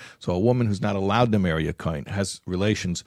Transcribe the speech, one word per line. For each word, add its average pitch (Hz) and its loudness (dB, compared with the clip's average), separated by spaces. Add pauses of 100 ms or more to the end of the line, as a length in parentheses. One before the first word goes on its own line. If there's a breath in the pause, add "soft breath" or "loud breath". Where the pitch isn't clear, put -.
(200 loud breath)
So - -4
a 90 0
woman 120 4
who's 98 0
not 104 0
allowed 107 2
to 104 4
marry 80 2
a 78 -4
kohen 80 -6
has 98 -4
relations 92 -2